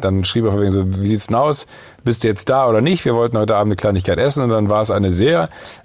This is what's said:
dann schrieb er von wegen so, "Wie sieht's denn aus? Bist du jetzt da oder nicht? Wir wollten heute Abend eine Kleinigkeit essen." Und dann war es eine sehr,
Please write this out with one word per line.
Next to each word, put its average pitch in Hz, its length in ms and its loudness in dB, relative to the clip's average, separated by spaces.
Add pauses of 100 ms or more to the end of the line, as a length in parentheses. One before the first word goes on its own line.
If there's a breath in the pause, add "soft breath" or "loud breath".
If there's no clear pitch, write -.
dann 95 240 0
schrieb 117 200 0
er 104 60 0
von 101 100 0
wegen 98 100 0
so, 95 120 2 (180)
"Wie 101 60 0
sieht's 107 200 0
denn 110 80 -2
aus? 143 320 0 (360 loud breath)
Bist 117 200 -2
du 117 40 2
jetzt 107 220 -2
da 131 180 2
oder 110 140 2
nicht? 165 220 0
Wir 120 120 0
wollten 117 220 0
heute 107 180 2
Abend 104 160 2
eine 95 60 -2
Kleinigkeit 95 420 0
essen." 139 240 0
Und 120 60 0
dann 107 200 0
war 104 120 2
es 107 100 -2
eine 98 200 0
sehr, 156 380 2 (360 loud breath)